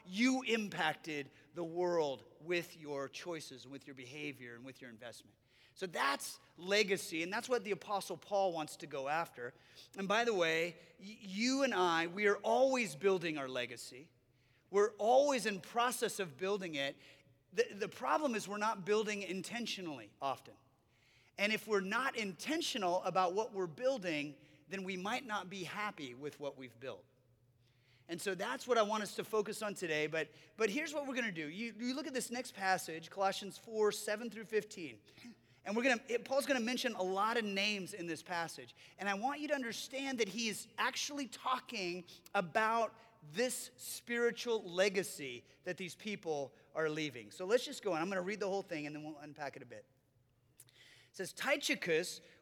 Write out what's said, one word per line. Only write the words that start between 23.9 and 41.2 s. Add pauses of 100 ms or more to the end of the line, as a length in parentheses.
then
we
might
not
be
happy
with
what
we've
built. (1040)
And
so
that's
what
I
want
us
to
focus
on
today.
But, (280)
but
here's
what
we're
gonna
do.
You,
you
look
at
this
next
passage,
Colossians
four,
seven
through
fifteen. (680)
And
we're
gonna,
it,
Paul's
gonna
mention
a
lot
of
names
in
this
passage. (240)
And
I
want
you
to
understand
that
he
is (120)
actually